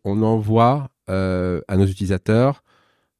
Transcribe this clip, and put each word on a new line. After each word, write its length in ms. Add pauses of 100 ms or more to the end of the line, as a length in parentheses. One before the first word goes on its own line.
on 200
envoie, 640 (200)
euh, 580
à 100
nos 80
utilisateurs 800 (560)